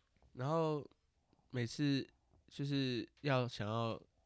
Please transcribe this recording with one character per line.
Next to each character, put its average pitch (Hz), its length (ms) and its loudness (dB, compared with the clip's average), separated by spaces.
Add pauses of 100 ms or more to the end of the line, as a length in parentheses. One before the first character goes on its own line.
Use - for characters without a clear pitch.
(340)
然 127 160 -4
后 156 380 2 (600)
每 123 160 0
次 139 420 2 (400)
就 - 180 -6
是 131 420 0 (140)
要 131 260 2
想 107 200 -4
要 113 320 -2 (260)